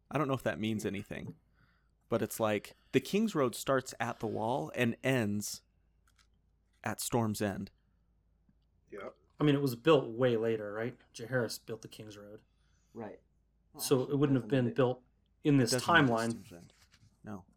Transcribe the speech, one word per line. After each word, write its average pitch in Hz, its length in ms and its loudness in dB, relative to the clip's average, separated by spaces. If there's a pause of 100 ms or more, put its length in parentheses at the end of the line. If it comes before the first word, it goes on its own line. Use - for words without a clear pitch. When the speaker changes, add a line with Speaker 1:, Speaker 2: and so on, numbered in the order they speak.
(100)
Speaker 1:
I - 80 -2
don't 147 100 0
know 135 60 0
if 131 100 -6
that 90 160 -2
means 107 260 -2
anything, - 480 -8 (760)
but 113 140 0
it's - 160 -4
like 107 380 0 (160)
the 131 80 6
King's 208 340 0
Road 131 220 2
starts - 420 -2
at 120 220 -6
the 117 80 -4
wall 117 460 -4
and 120 280 0
ends 107 600 -2 (1200)
at 110 160 -4
Storm's 110 420 0
End. 101 280 -2 (1200)
Speaker 2:
Yeah. 104 200 -12 (300)
Speaker 3:
I 151 40 4
mean, 147 120 6
it 143 60 -2
was 131 120 -2
built 127 340 4
way 117 280 2
later, 110 360 -2
right? 113 240 -6 (180)
Jaehaerys 120 520 -4
built 110 160 -10
the - 60 -16
King's 107 280 -18
Road. 104 240 -18 (540)
Speaker 1:
Right. 110 260 -10 (520)
Well, 147 100 -12
Speaker 3:
So 131 200 4
Speaker 1:
actually, 147 120 -2
Speaker 3:
it 139 40 0
wouldn't 139 200 4
Speaker 1:
it 120 40 0
Speaker 3:
have - 60 -12
been 131 180 2
Speaker 1:
doesn't. 117 100 -2
Speaker 3:
built 127 260 2 (400)
in 147 140 4
this 120 160 4
Speaker 1:
It 127 80 4
doesn't 170 160 4
end 143 140 8
at 117 60 4
Speaker 3:
timeline. 117 140 0
Speaker 1:
Storm's 98 220 -10
End. 85 200 -20 (500)
No. 104 220 -14 (120)